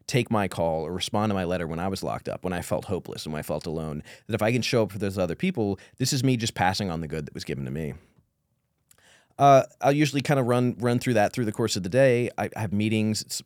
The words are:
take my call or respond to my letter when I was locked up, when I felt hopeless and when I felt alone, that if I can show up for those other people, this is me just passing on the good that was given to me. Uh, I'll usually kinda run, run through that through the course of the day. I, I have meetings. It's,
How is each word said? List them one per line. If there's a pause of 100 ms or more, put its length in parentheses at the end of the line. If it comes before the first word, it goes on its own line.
take
my
call
or
respond
to
my
letter
when
I
was
locked
up,
when
I
felt
hopeless
and
when
I
felt
alone, (240)
that
if
I
can
show
up
for
those
other
people, (200)
this
is
me
just
passing
on
the
good
that
was
given
to
me. (1500)
Uh, (160)
I'll
usually
kinda
run,
run
through
that
through
the
course
of
the
day.
I,
I
have
meetings.
It's,